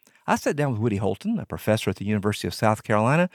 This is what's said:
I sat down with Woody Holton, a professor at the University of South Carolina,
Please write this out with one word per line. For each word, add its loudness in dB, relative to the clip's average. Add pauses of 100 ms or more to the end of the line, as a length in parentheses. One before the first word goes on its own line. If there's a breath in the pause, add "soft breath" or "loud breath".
(280 soft breath)
I 2
sat -2
down 0
with -2
Woody 2
Holton, -2
a -8
professor 0
at 0
the -8
University 0
of -4
South 0
Carolina, 2